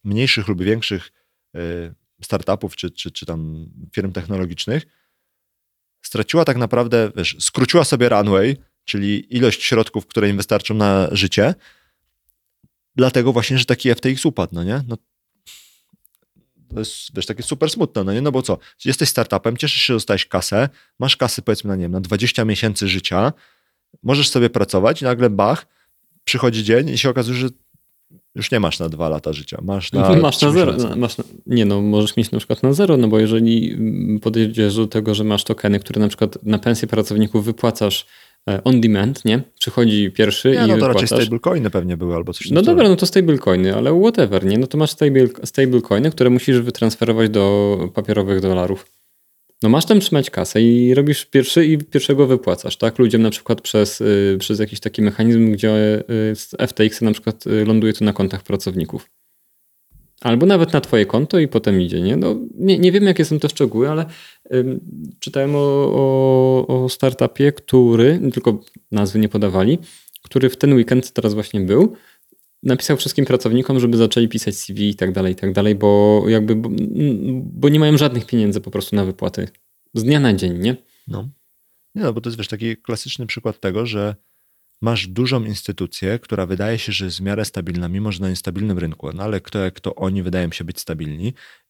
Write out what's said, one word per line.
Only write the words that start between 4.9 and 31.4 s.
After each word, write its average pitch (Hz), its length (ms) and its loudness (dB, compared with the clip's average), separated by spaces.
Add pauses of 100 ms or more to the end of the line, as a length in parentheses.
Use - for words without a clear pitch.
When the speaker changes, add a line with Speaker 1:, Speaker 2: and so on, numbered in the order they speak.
Speaker 1:
straciła 156 440 0
tak 123 120 0
naprawdę, 117 580 0
wiesz, 90 240 -6
skróciła - 440 2
sobie 123 260 2
runway, 104 480 2 (280)
czyli 104 520 -4
ilość 120 260 2
środków, 110 440 -2
które 104 220 0
im 101 80 0
wystarczą 104 360 -2
na 98 380 2
życie, 101 440 0 (1400)
dlatego 127 380 2
właśnie, 120 240 0
że 127 80 0
taki 127 240 0
F 117 120 0
T 131 80 0
X 135 160 -2
upadł, 90 300 -4
no 85 80 -6
nie? 117 240 -4
No, 117 100 -8 (1700)
to 110 100 -10
jest, - 360 -12
wiesz, 180 100 -6
takie 120 180 -8
super 160 260 -2
smutne, 147 340 -4
no 98 100 -2
nie? 120 80 -2
No 143 100 0
bo 131 100 0
co? 104 160 -2 (280)
Jesteś 131 240 0
startupem, 117 480 -2
cieszysz - 240 -2
się, 127 120 0
że - 20 2
dostałeś 107 300 -2
kasę, 104 440 0 (300)
masz 131 180 -2
kasy, - 240 -2
powiedzmy, 107 260 -4
na, 98 80 -4
nie 92 80 -4
wiem, 85 80 -6
na 92 100 -4
dwadzieścia 101 440 -2
miesięcy 104 420 -2
życia, 95 460 -2 (720)
możesz 139 260 0
sobie 120 200 2
pracować 101 520 0
i 135 40 -4
nagle 123 240 2
bach, 104 380 0 (560)
przychodzi 117 400 -2
dzień 123 260 2
i 127 80 -4
się 135 120 0
okazuje, 123 280 -2
że 127 120 -4 (840)
już 104 160 -10
nie 117 80 2
masz 82 200 -2
na 82 100 -6
dwa 78 200 -4
lata 78 240 -4
życia, 71 300 -14
masz 95 280 -8
na 95 180 2
Speaker 2:
<laughs> - 0 -
Masz 165 120 6
na 143 100 4
Speaker 1:
trzy 147 200 2
Speaker 2:
zero, 170 220 4
Speaker 1:
miesiące. 120 220 -4
Speaker 2:
masz 117 220 -4
na, - 60 -6 (220)